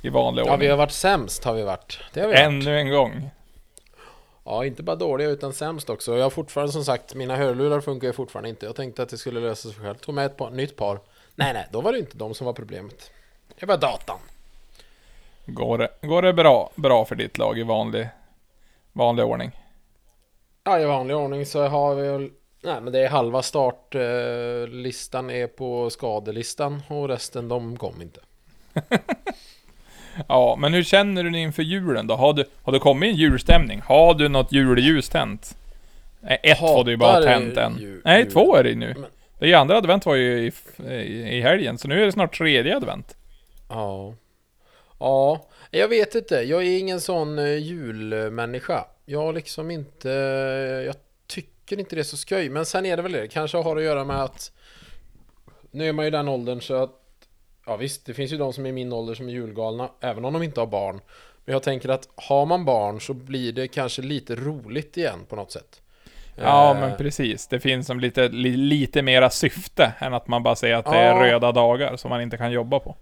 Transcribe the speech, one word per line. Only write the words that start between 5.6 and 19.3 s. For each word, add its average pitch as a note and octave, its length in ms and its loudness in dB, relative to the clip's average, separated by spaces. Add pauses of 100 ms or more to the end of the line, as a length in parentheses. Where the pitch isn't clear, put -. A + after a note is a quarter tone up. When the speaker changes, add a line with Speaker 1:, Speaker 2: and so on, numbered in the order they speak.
Speaker 2:
också. A#2 280 -4
Jag B2+ 60 2
har C3+ 60 2
fortfarande, D3 440 -4
som D3+ 120 -4
sagt, B2+ 300 -4
mina B2+ 200 -6
hörlurar C#3 460 0
funkar C3 260 -6
ju A#2+ 60 -2
fortfarande A2+ 360 -8
inte. A2 160 -12
Jag A2+ 100 -10
tänkte B2+ 280 -8
att A#2+ 60 -8
det A#2 80 -12
skulle A#2+ 220 -8
lösa A2+ 300 -6
sig G2+ 140 -18
själv. G2+ 120 -8
Tog - 200 -12
med C#3 100 -2
ett C#3 120 -6
par, B2 120 -8
nytt C3+ 260 -8
par. G2+ 240 -4 (360)
Nej, C3+ 180 -2
nej, F#2 180 -8
då A2 100 -6
var G3+ 120 0
det B3+ 60 -4
inte - 180 -12
de A2 160 -10
som B2+ 120 -12
var A#2+ 80 -6
problemet. G#2 580 -16 (480)
Det - 60 -12
var F#3+ 120 2
datan. B2 400 -4 (1300)
Speaker 1:
Går A#2+ 320 -4
det, - 120 -2 (120)
går D#3+ 200 0
det F3+ 120 4
bra, D3 420 6
bra B2+ 300 4
för A2+ 100 -8
ditt A2 220 -6
lag A2+ 220 0
i A#2 40 -4
vanlig, A2+ 440 -2 (840)
vanlig A#2+ 320 2
ordning? A#2 260 -6 (1120)